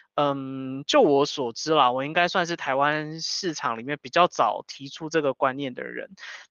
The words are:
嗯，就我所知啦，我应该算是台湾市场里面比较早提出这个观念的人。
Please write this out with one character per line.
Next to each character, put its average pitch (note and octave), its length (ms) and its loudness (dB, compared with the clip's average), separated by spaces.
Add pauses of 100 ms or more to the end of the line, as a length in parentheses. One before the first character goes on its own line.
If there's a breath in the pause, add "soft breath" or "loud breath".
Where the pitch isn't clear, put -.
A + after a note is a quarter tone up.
(140 loud breath)
嗯， C3+ 720 -2
就 D4+ 160 4
我 C#3+ 240 6
所 B2+ 260 -4
知 D#3 220 -4
啦， C3+ 180 6
我 C3 140 -2
应 D3+ 80 -8
该 F3 140 4
算 F3 180 0
是 E3+ 100 -4
台 C#3 200 -2
湾 D3+ 440 0
市 D#3+ 360 -6
场 A#2+ 240 -4
里 A2+ 40 -10
面 C#3+ 180 -6
比 C3 80 -14
较 E3+ 180 6
早 G#2 400 0
提 C3+ 200 -16
出 D#3 220 -12
这 D#3+ 140 0
个 C#3 100 0
观 C3 240 -2
念 C3+ 160 -6
的 - 100 -10
人。 A#1+ 280 -12 (400 loud breath)